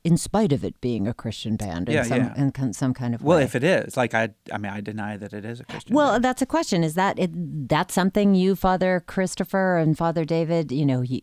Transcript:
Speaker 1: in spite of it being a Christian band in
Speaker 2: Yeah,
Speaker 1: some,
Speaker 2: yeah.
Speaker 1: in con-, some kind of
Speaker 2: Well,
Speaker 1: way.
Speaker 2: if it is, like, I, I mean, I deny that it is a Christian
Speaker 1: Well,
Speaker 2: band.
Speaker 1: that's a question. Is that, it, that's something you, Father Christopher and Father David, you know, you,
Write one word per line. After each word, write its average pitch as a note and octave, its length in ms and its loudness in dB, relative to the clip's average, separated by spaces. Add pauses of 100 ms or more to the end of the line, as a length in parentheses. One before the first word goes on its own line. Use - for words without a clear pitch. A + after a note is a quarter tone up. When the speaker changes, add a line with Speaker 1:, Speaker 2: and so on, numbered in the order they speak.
Speaker 1:
in E3+ 140 4
spite G3+ 340 0
of A#2+ 140 2
it - 160 -8
being A2+ 260 -2
a A#2 60 -2
Christian A2 440 -6
band F2+ 340 -6
in - 60 2
Speaker 2:
Yeah, C#3 80 2
Speaker 1:
some, A#2+ 140 0
Speaker 2:
yeah. A#2+ 220 0
Speaker 1:
in C#3 120 2
con-, C3 200 -4
some B2+ 220 -2
kind A#2+ 200 -4
of A#2 80 -8
Speaker 2:
Well, D#3 140 4
Speaker 1:
way. C#3+ 80 4
Speaker 2:
if A2+ 100 -2
it B2 80 0
is, D#3+ 360 0
like, A#2+ 160 0
I, A2+ 160 2 (200)
I - 60 -6
mean, G#2 160 -6
I G#2 80 -8
deny G#2+ 380 -8
that G2+ 160 -12
it G#2 100 -10
is A#2+ 160 -10
a - 40 -18
Christian - 300 -6
Speaker 1:
Well, C#4+ 180 4
Speaker 2:
band. A#3 120 2
Speaker 1:
that's B3+ 160 -2
a C4+ 60 0
question. D4 360 0
Is D#3 120 0
that, F#3 240 0
it, D#3+ 500 -4
that's D#3 240 2
something G3 420 4
you, F#3 220 4
Father F#3 500 2
Christopher F#3 720 0
and D#3 220 4
Father E3 260 0
David, E3 480 0
you C#3+ 140 2
know, B2+ 160 2
you, B2 200 -4